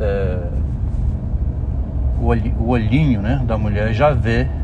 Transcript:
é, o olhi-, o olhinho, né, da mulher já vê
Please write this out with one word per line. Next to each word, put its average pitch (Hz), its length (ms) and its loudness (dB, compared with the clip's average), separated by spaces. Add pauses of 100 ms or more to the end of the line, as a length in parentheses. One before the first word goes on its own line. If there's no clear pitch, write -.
é, 101 400 0 (1800)
o - 60 0
olhi-, 113 340 2
o 113 100 0
olhinho, 120 520 2
né, 127 240 0
da 113 140 0
mulher 107 340 0
já 139 180 4
vê 117 380 2 (160)